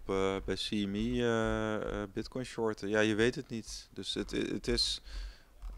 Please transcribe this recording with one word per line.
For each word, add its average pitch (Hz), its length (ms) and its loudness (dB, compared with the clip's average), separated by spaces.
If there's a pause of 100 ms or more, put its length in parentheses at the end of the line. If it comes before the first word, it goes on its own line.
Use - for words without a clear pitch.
eh, 95 300 2 (100)
bij 98 100 0
C - 160 -4
M 101 240 0
E, 120 260 0
eh, 110 800 2
eh, 101 120 -6
Bitcoin 123 320 -4
shorten. 110 440 -2
Ja, 107 100 6
je 107 160 6
weet 117 200 6
het 139 140 -8
niet. - 440 -8
Dus - 200 -6
het, 101 180 -2
het - 360 -2
is - 340 0 (760)